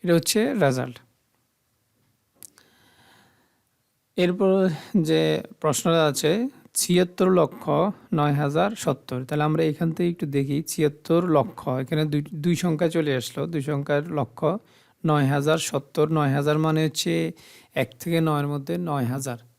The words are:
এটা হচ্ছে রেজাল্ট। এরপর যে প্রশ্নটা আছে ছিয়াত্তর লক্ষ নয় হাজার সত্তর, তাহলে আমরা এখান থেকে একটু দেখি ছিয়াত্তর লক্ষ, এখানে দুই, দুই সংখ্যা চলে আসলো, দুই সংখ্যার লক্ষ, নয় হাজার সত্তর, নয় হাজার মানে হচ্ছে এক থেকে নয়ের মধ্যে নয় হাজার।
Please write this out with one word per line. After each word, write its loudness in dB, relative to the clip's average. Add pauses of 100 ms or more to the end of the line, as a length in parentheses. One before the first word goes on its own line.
এটা 2
হচ্ছে 2
রেজাল্ট। 0 (3250)
এরপর 4 (280)
যে 2 (160)
প্রশ্নটা 2
আছে 0 (260)
ছিয়াত্তর 2
লক্ষ 0 (440)
নয় 2
হাজার 0
সত্তর, -6
তাহলে -2
আমরা 0
এখান 0
থেকে -2
একটু -6
দেখি -2
ছিয়াত্তর 0
লক্ষ, 0
এখানে -2
দুই, -2 (100)
দুই 0
সংখ্যা 0
চলে 0
আসলো, -6
দুই -4
সংখ্যার -2
লক্ষ, -4 (600)
নয় 4
হাজার 2
সত্তর, -2
নয় 2
হাজার 0
মানে 2
হচ্ছে -2 (440)
এক -4
থেকে 0
নয়ের 0
মধ্যে -4
নয় -2
হাজার। -6 (220)